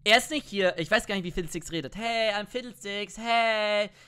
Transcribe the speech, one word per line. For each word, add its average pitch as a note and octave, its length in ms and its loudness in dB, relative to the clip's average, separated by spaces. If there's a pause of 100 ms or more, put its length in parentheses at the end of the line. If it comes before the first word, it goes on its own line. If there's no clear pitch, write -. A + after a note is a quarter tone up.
Er G#3+ 120 8
ist B3+ 140 0
nicht D4+ 160 -4
hier, F#3 300 2
ich E3 140 -2
weiß A3 140 4
gar G3+ 100 -4
nicht, F#3+ 80 -4
wie E3+ 80 -8
Fiddlesticks E3 400 -6
redet. E3 240 -6
„Hey, A3 380 0
I'm G3+ 140 -4
Fiddlesticks, G3+ 680 -8
hey.“ G#3+ 720 2 (180)